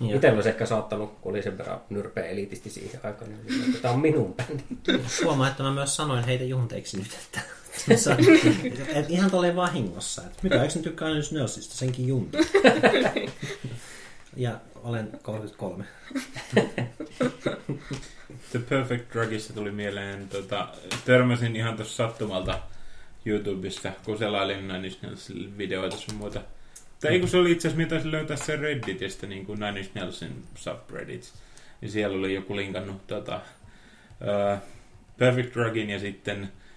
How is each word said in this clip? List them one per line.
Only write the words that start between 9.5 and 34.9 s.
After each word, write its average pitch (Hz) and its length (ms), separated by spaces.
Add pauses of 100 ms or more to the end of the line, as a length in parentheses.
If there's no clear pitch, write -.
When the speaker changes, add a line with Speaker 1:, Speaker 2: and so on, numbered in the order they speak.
Speaker 1:
vahingossa, 143 640
että - 220
mikä, 190 200
eikö 151 120
ne 165 60
tykkää 160 260
Nine 156 120
Inch 147 140
Nailsista, 131 420
senkin 127 320
junta. 131 360
<laughs> 339 40 (1900)
Ja 117 240 (240)
olen 113 260 (140)
kolmekymmentäkolme. 104 600 (720)
<laughs> - 320 (1600)
Speaker 3:
The 127 80 (100)
Perfect 123 440
Drugista 110 400
tuli 104 180
mieleen, 101 560
tota, 98 400 (380)
törmäsin 123 500
ihan 110 220
tossa 107 180 (120)
sattumalta 92 520 (640)
YouTubesta, 98 640 (140)
kun 107 120
selailin 98 500
Nine 95 200
Inch - 160
Nails - 300 (240)
videoita 95 400
sun - 180
muuta. 104 260 (600)
Tai 151 100
ei, 180 80
kun 180 100
se 180 80
oli 175 140
itse 170 160
asiassa, 160 280
mitä 156 160
löytää 151 260
se 156 180
Redditistä, 117 720
niin 98 180
kuin 104 140
Nine 101 200
Inch 95 160
Nailsin 87 480 (120)
subreddit. - 800 (480)
Niin 120 100
siellä 101 260
oli 95 160
joku 98 220
linkannut, 98 520
tota, - 340 (840)
ö, 101 300 (600)